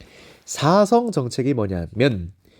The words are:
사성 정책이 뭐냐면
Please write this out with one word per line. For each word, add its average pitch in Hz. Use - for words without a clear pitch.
사성 208
정책이 135
뭐냐면 98